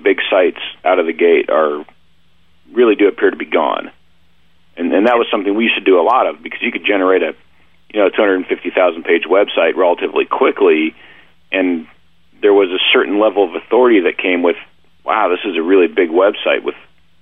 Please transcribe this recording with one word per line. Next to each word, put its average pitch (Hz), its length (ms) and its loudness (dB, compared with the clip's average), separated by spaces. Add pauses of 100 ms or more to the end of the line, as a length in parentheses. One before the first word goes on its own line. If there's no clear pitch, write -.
big 98 160 0 (120)
sites 92 280 2 (260)
out 92 140 2
of 85 80 0
the 82 60 -2
gate 82 380 2
are, 78 340 0 (880)
really 117 220 2
do 101 140 2
appear 95 220 0
to - 60 -4
be - 80 -10
gone. 67 460 -4 (840)
And, 87 160 -4
and 98 140 2
that 120 100 2
was 117 140 0
something 101 240 -4
we 113 100 -2
used 110 120 -2
to 101 80 -10
do 92 160 4
a - 20 2
lot 110 240 2
of, 76 160 -8
because - 200 -14
you 113 100 -6
could - 140 -10
generate 95 360 2
a, 78 120 -4 (580)
you 104 80 -4
know, 95 80 2
two - 140 0
hundred 92 240 0
fifty 87 240 -6
thousand 85 340 -2
page - 240 0
website 92 480 0
relatively 90 480 0
quickly, 82 680 0 (560)
and 90 360 -2 (540)
there 101 140 4
was 98 160 4
a 90 100 -4 (120)
certain 95 280 0
level 101 240 2
of 85 100 -4
authority 113 460 2
that 85 180 -2
came 90 240 -2
with, 85 140 0 (480)
"Wow, 98 240 0
this 87 160 -2
is 92 120 -6
a 82 60 -2
really 90 260 4
big 95 200 0
website," 90 560 0
with, 73 100 -6 (480)